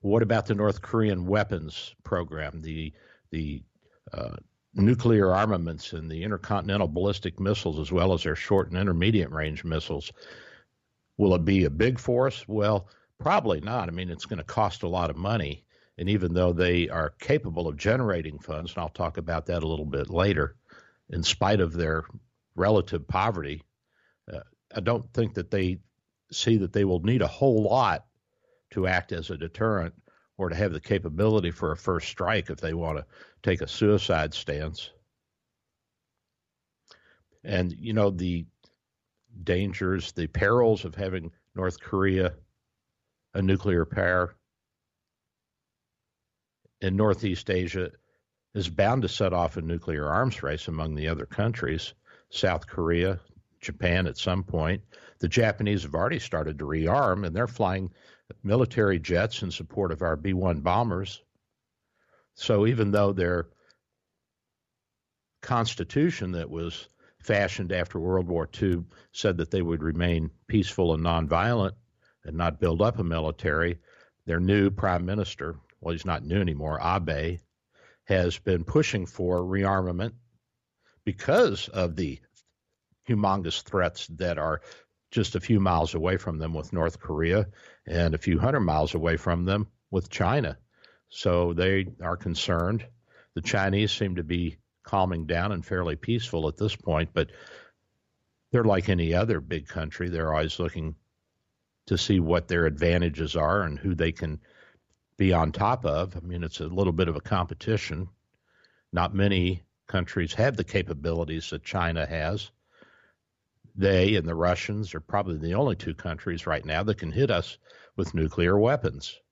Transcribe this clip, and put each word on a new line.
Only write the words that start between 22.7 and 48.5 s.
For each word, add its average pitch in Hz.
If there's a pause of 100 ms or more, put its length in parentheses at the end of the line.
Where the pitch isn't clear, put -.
poverty, 87 (680)
uh, - (340)
I 110
don't 117
think 113
that 90
they 92 (500)
see 113
that 92
they 101
will 90
need 113
a -
whole 120
lot 104 (640)
to 92
act 92
as 82
a 85
deterrent 85 (420)
or 92
to 82
have 92
the 76
capability 92
for 82
a 76
first 87
strike 92
if 80
they 80
wanna 80 (360)
take 95
a 71
suicide 95
stance. 76 (2500)
And, 90
you 113
know, 104
the 87 (960)
dangers, 90
the 82
perils 110
of 80
having 92 (220)
North 92
Korea 95 (1000)
a 98
nuclear 92
power 90 (2500)
in 95
Northeast 104
Asia 90 (640)